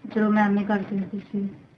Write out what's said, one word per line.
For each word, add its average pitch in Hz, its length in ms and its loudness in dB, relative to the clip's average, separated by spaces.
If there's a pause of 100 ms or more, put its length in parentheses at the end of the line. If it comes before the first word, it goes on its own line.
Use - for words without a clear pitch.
(160)
ਜਦੋਂ 214 140 4
ਮੈਂ 214 140 4
ਐਮ 202 140 2
ਏ 208 40 0
ਕਰਦੀ 202 360 -2
ਹੁੰਦੀ 190 200 -6
ਸੀ 202 300 -6 (300)